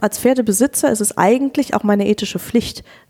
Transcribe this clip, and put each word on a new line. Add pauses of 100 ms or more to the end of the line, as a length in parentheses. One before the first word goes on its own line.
als
Pferdebesitzer
ist
es
eigentlich
auch
meine
ethische
Pflicht, (240)